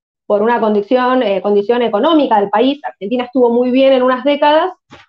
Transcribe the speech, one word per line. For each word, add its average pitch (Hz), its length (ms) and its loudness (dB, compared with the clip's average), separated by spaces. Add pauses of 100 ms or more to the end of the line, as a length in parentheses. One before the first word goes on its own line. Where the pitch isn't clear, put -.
(260)
por 208 160 0
una 233 180 0
condición, 247 640 0
eh, 196 180 -2
condición 208 400 0
económica 233 580 0
del 196 100 -2
país. 262 340 0
Argentina 247 400 -8
estuvo 247 260 0
muy 247 220 0
bien 269 200 4
en 254 120 2
unas 254 180 0
décadas, 294 500 0 (360)